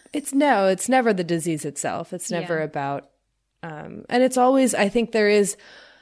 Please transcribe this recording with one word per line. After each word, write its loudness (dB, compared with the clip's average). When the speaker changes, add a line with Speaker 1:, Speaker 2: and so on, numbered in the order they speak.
Speaker 1:
It's -6
no, 4
it's 0
never 4
the 0
disease -2
itself. -6
It's -10
never -4
Speaker 2:
Yeah. -2
Speaker 1:
about, -6
um, -14
and 2
it's 0
always, 4
I 0
think -2
there 2
is, 2